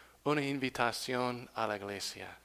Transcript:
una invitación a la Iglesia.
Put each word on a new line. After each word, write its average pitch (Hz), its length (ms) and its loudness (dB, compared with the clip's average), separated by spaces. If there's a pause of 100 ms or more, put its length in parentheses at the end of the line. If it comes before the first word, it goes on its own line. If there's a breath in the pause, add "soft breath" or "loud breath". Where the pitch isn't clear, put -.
(260 loud breath)
una 147 180 4
invitación 127 1120 0
a 113 100 2
la 104 120 0
Iglesia. 98 680 -6